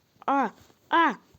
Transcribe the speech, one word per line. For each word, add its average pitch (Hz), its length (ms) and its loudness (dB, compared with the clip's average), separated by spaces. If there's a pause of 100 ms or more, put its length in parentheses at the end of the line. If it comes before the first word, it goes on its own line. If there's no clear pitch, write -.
(260)
А, 262 240 -2 (400)
а! 311 240 2 (260)